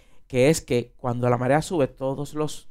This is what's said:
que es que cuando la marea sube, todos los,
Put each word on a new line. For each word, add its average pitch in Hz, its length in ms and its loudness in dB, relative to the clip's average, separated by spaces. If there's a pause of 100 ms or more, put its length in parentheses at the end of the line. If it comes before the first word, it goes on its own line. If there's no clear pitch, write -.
(280)
que 127 220 4
es 160 100 0
que 120 360 -2
cuando 123 340 -2
la 120 80 2
marea 131 240 2
sube, 151 260 0
todos 139 460 -6
los, 151 360 -6